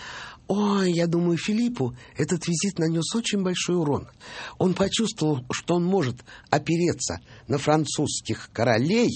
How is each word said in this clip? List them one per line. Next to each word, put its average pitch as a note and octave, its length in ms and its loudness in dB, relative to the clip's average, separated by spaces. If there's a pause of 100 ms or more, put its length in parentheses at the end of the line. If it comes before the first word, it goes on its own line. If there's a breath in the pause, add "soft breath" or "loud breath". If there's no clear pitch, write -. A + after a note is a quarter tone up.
(460 loud breath)
Ой, G3+ 460 2
я E3+ 160 2
думаю, E3+ 280 2
Филиппу G#3+ 600 -2 (200 loud breath)
этот D#3+ 300 -2
визит E3+ 320 -2
нанёс E3 380 0
очень G#3 260 -2
большой F3+ 320 0
урон. D3 320 0 (520 loud breath)
Он F3+ 160 2
почувствовал, F3+ 760 0
что - 240 -2
он F3 100 2
может E3+ 340 0 (300 loud breath)
опереться D3+ 720 0 (300 loud breath)
на C3+ 100 0
французских - 920 0
королей C3 640 4